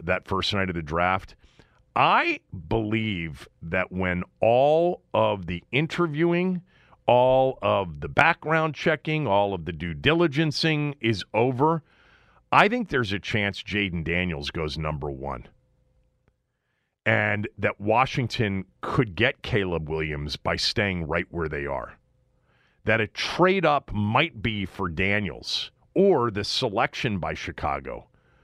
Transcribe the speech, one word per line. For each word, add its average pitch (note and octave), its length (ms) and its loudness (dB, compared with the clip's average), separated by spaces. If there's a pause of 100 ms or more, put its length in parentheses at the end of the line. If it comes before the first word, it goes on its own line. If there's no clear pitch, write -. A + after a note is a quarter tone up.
that F2+ 240 -2
first F#2+ 280 -2
night F#2+ 140 0
of F2 60 -4
the E2+ 60 -4
draft. F2 540 0 (600)
I A#3 440 2 (300)
believe G#2+ 800 -2 (140)
that F2+ 280 -2
when F2+ 320 0 (160)
all D3 600 2 (120)
of G#2+ 340 0
the F2 240 -6
interviewing, E3+ 880 0 (460)
all C3 540 4
of G2+ 380 0
the C#3+ 80 -8
background D#3+ 680 2
checking, D#3 520 -2
all G2+ 260 2
of F2 120 -6
the F2 80 -6
due E2 220 -6
diligencing D3 1080 2
is A2 320 0
over, C3 500 2 (720)
I D#3+ 160 8
think A#3 180 -2
there's B2 240 0
a G2+ 80 -2
chance G2+ 440 -2
Jayden F2+ 420 -2
Daniels E2 440 -2
goes D#2+ 280 -6
number D2+ 340 -4
one. C2+ 360 -10 (1600)
And G#2+ 520 0
that G2+ 240 -2
Washington G#2+ 840 0 (140)
could - 360 -2
get A#2 260 0
Caleb F2 480 -2
Williams D2+ 480 -4
by - 180 -2
staying F2+ 500 0
right E2+ 260 -2
where D#2+ 180 -4
they D2 160 -6
are. C2+ 320 -8 (880)
That A2 160 2
a G#2+ 60 0
trade F#3 580 2
up D3 260 2
might A2 500 0
be G#2 240 -2
for F#2+ 220 -6
Daniels, F#2+ 840 -2 (240)
or D#3 360 4
the G2 140 -4
selection A#2 720 -2
by D#2+ 160 -4
Chicago C#2 720 -6 (360)